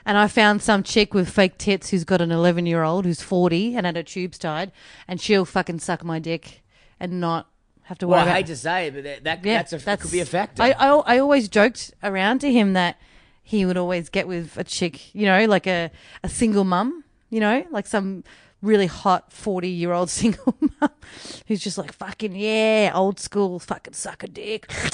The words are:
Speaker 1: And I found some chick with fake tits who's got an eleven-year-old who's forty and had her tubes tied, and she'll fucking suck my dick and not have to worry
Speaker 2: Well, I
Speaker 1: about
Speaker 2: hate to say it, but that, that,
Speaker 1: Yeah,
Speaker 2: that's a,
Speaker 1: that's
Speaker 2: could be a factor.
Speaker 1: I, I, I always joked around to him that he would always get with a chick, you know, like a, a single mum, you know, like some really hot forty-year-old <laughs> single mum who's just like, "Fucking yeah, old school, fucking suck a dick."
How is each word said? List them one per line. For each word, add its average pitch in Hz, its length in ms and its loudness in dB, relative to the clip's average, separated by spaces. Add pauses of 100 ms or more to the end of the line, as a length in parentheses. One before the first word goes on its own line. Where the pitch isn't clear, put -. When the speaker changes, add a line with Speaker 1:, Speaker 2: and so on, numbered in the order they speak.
Speaker 1:
And 202 100 2
I 208 120 6
found 208 340 4
some 202 220 2
chick 208 300 0
with 185 140 2
fake 190 300 2
tits - 320 -2
who's 175 140 0
got 185 160 2
an 170 100 0
eleven-year-old 170 760 2
who's 175 160 -2
forty 180 540 0
and 214 120 -2
had 170 100 -4
her 170 80 -6
tubes 185 340 -10
tied, 165 320 -6 (380)
and 180 120 -8
she'll 196 240 2
fucking 175 360 -4
suck 170 240 -6
my 165 160 -4
dick 165 420 -10 (380)
and 180 200 -6
not 165 280 -4 (340)
have - 160 -16
to 185 80 -4
worry 175 120 6
Speaker 2:
Well, - 20 6
I - 80 4
Speaker 1:
about 180 80 2
Speaker 2:
hate 190 100 0
to 160 100 -10
say 165 300 -4
it, 139 80 -8
but 139 80 -12
that, 143 220 -14
that, 170 200 -4
Speaker 1:
Yeah, 214 120 0
Speaker 2:
that's 175 160 -4
a, 165 60 -8
Speaker 1:
that's 202 240 -4
Speaker 2:
could 160 100 -6
be 175 80 0
a 170 60 -2
factor. 196 360 -4
Speaker 1:
I, 247 160 4
I, 269 100 4 (280)
I - 20 4
always 277 300 4
joked 220 440 0 (120)
around 202 380 0
to 285 100 2
him 208 220 4
that 180 260 0 (420)
he 208 220 0
would 180 140 0
always 180 320 -2
get 190 180 -2
with 170 300 -8
a - 60 -8
chick, - 500 -6
you 208 100 -2
know, 196 220 6
like 202 200 2
a, 170 240 -2 (320)
a 190 60 -6
single 208 360 2
mum, 214 380 -2 (280)
you 220 100 -2
know, 226 300 2
like 214 160 -6
some 196 360 -4 (380)
really 202 260 4
hot - 460 -2
forty-year-old 180 760 -2
<laughs> - 100 -6
single 226 340 0 (260)
mum - 100 2 (560)
who's 208 140 -4
just - 180 -8
like, 156 160 -12
"Fucking 190 420 -10
yeah, 220 580 2
old 190 240 0
school, 190 400 -2
fucking - 360 -12
suck - 280 -12
a 196 60 -12
dick." - 420 -12 (240)